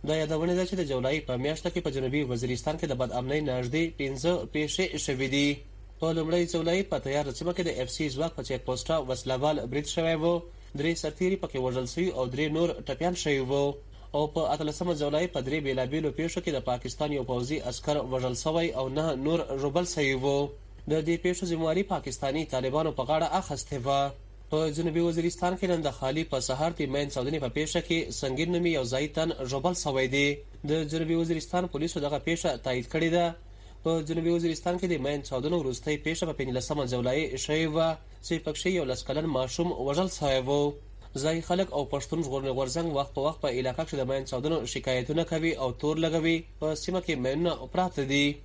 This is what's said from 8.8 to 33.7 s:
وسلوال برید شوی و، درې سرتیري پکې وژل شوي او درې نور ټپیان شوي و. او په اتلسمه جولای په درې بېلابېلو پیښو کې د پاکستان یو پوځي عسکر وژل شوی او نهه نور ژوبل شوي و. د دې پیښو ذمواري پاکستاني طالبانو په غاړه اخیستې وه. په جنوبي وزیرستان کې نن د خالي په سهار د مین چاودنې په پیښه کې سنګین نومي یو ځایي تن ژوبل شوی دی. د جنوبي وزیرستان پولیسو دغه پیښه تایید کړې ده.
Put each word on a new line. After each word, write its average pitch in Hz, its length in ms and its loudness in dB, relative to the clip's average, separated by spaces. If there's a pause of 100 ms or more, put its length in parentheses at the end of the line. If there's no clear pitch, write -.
وسلوال 131 480 0 (140)
برید 147 240 -2
شوی 165 200 2
و، 170 260 2 (360)
درې 160 160 2 (100)
سرتیري 180 380 0
پکې 139 180 -4
وژل 127 340 0
شوي 180 240 2
او 127 60 2 (100)
درې 151 120 2 (120)
نور 170 120 4 (180)
ټپیان 170 360 0
شوي 143 160 2
و. 139 360 2 (420)
او 151 60 4 (100)
په 165 80 0 (120)
اتلسمه 156 480 -2
جولای 151 340 2
په 143 100 0
درې 151 200 0
بېلابېلو 135 520 0
پیښو 165 260 -2
کې 170 100 -2
د 131 60 0 (120)
پاکستان 139 420 -2
یو 135 160 0
پوځي 123 280 0 (120)
عسکر 147 280 0 (140)
وژل 127 300 0
شوی 165 260 2 (120)
او 131 100 0
نهه 151 260 0 (120)
نور 165 120 2 (220)
ژوبل 147 320 2
شوي 139 200 2
و. 139 360 2 (400)
د 147 40 4 (140)
دې 170 160 4
پیښو 180 280 0
ذمواري 165 320 2 (100)
پاکستاني 143 500 -2 (100)
طالبانو 135 440 2
په 131 120 -2
غاړه 160 180 4 (120)
اخیستې 143 460 -6
وه. 139 160 4 (500)
په 156 240 2
جنوبي 170 300 2
وزیرستان 175 520 0
کې 190 140 0
نن 170 160 2
د 135 100 0
خالي 139 260 0 (100)
په 131 60 2 (100)
سهار 151 280 2
د - 40 -2 (120)
مین 143 160 0
چاودنې 139 360 -2
په 120 120 0
پیښه 156 300 0
کې 165 120 2 (200)
سنګین 143 360 0
نومي 170 200 4
یو 131 180 2
ځایي 147 220 2
تن 165 140 2 (200)
ژوبل 139 240 2 (100)
شوی 135 320 2
دی. 143 120 6 (420)
د - 20 4 (200)
جنوبي 160 240 2
وزیرستان 165 480 0 (100)
پولیسو 160 260 -2
دغه 143 280 0
پیښه 165 220 2 (160)
تایید 127 280 0
کړې 165 240 4
ده. 170 180 6 (480)